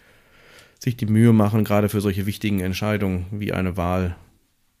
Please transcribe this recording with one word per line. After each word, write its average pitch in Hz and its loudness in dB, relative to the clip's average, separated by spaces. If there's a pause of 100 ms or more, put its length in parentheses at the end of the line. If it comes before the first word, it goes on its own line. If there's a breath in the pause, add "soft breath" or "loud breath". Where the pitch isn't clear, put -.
(800 soft breath)
sich 123 -4
die - -4
Mühe 110 6
machen, 107 4
gerade 104 0
für 104 -2
solche 98 -2
wichtigen 101 -2
Entscheidungen 95 -2
wie 101 -6
eine 92 -2
Wahl, 90 -2 (640)